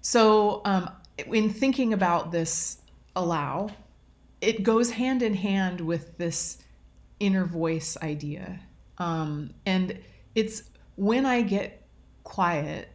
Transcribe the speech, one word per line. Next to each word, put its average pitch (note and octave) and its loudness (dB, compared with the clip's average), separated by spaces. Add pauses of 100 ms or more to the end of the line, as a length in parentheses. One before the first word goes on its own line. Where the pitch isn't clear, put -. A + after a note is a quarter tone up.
so, G#3+ 4
um, F#3+ 0 (280)
in A3 0
thinking C4 0
about F3 0
this - -2 (380)
allow, E3+ -2 (720)
it A3 0
goes A3+ 4
hand B3 0
in A3 0
hand F#3+ 0
with E3 -4
this - -2 (600)
inner F#3+ 2
voice E3 -2
idea. D3+ -8 (380)
Um, D#3 -4 (160)
and F#3 0 (360)
it's G#3+ 0 (340)
when A3+ 2
I B3 2
get G3 -2 (380)
quiet D#3 -2